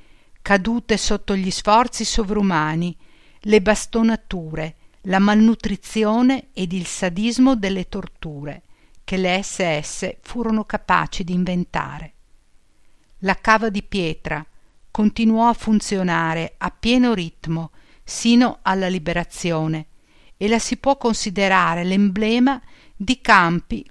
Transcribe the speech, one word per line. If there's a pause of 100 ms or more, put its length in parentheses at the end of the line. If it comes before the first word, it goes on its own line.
(420)
cadute
sotto
gli
sforzi
sovrumani, (460)
le
bastonature, (280)
la
malnutrizione
ed
il
sadismo
delle
torture (420)
che
le
S
S
furono
capaci
di
inventare. (1040)
La
cava
di
pietra (460)
continuò
a
funzionare
a
pieno
ritmo (320)
sino
alla
liberazione (500)
e
la
si
può
considerare
l'emblema (360)
di
campi